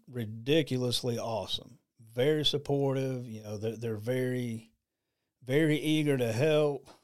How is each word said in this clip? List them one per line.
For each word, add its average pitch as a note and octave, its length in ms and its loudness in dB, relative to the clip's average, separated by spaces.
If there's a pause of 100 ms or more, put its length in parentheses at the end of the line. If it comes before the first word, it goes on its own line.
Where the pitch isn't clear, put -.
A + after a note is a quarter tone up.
ridiculously B2 1120 -2
awesome, G#2 600 -6 (340)
very D3 320 2
supportive. C3+ 840 0
You A2 160 -12
know, G#2+ 140 -8
they're, A2 180 -2
they're A2 220 -4
very, B2 760 -2 (720)
very D3+ 340 4
eager D3 400 2
to A#2 140 2
help. D3 580 2 (140)